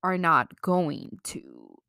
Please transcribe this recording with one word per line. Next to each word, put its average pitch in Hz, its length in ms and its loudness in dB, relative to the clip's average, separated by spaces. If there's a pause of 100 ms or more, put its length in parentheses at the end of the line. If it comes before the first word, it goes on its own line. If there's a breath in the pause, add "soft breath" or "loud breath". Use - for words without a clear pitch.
are 185 160 0
not 160 440 2
going 180 600 -2
to. 55 540 -16 (100)